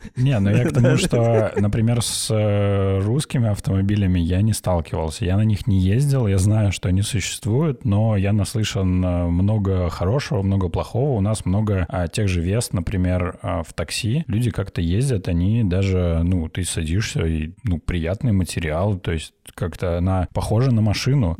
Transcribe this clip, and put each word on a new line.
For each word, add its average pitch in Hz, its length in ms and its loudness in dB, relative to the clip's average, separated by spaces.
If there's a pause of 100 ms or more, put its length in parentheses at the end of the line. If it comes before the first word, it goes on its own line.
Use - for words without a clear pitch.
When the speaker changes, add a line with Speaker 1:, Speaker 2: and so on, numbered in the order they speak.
(160)
Speaker 1:
Не, 127 220 2
ну 98 120 2
я 117 160 4
к - 60 0
тому, - 240 4
Speaker 2:
<laughs> - 20 2
Speaker 1:
что, 117 580 2
например, 117 460 2
с, - 280 -4
э, 101 680 2
русскими 117 500 0
автомобилями 98 720 2
я 87 240 2
не 110 100 4
сталкивался. 82 720 -2
Я 92 140 2
на 107 60 2
них 107 220 0
не 95 140 4
ездил, 127 460 2
я 98 100 2
знаю, 101 360 2
что - 180 -4
они 95 100 2
существуют, 117 840 -2
но 104 300 2
я 101 180 0
наслышан, 98 680 0
э, 87 260 0
много 95 600 2
хорошего, 101 540 -2
много 98 260 0
плохого. 117 480 -2
У 98 60 0
нас 107 240 -2
много, 98 420 0
а, 90 200 -2
тех 104 200 -2
же 90 140 0
Вест, 101 320 -2
например, 90 680 -2
а, 87 220 -4
в - 100 -12
такси. 107 540 -4
Люди 117 240 0
как-то - 320 -4
ездят, 101 460 0
они 98 360 2
даже, 90 580 0
ну, 87 280 0
ты 92 140 -4
садишься, 85 600 -2
и, 80 280 -2 (100)
ну, 90 160 -2
приятный 90 540 -2
материал, 90 680 -2
то 90 140 -6
есть - 200 -6 (220)
как-то 87 440 -4
она 92 360 0
похожа 113 380 0
на 110 80 2
машину, 107 600 0